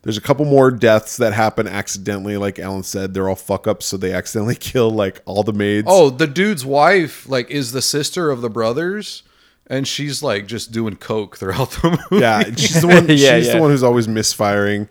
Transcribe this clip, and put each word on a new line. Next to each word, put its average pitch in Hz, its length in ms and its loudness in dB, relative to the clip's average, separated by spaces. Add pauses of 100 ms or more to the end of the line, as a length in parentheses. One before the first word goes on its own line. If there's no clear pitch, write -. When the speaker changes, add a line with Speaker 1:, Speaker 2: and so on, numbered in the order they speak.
Speaker 1:
There's 110 140 -6
a 104 60 -8
couple 147 240 0
more 135 240 6
deaths 110 480 2
that 113 160 0
happen 110 340 0
accidentally. 101 720 -8
Like 98 200 -6
Alan 95 260 -8
said, 95 280 -8
they're 95 160 -2
all 95 60 -2
fuck - 320 -6
ups, 107 180 -2
so - 140 -8
they 92 160 -4
accidentally 104 400 -4
<laughs> - 60 -10
kill, 113 300 0
like, 104 360 -2
all 98 160 0
the 107 100 -2
maids. 104 380 0
Speaker 2:
Oh, 180 180 8
the 135 200 -2
dude's 165 360 -2
wife, 147 640 0
like, 127 220 -4
is 139 220 -6
the 131 100 -4
sister 151 480 -2
of 127 100 -4
the 120 80 -4
brothers, 135 760 -4 (420)
and 131 200 -4
she's, 139 360 -6
like, 101 240 -2
just 113 260 -10
doing 110 240 -4
coke 110 400 -6
throughout 95 360 -4
the - 180 -2
<laughs> - 200 -2
movie. 190 120 4
Speaker 1:
Yeah, 110 220 4
she's 120 360 0
the 170 60 4
one, 170 220 8
Speaker 3:
<laughs> - 20 -
Yeah, 139 280 6
Speaker 1:
she's 117 100 2
Speaker 3:
yeah. 117 80 2
Speaker 1:
the 113 40 2
one 151 100 4
who's 139 120 2
always 120 260 4
misfiring. 104 840 0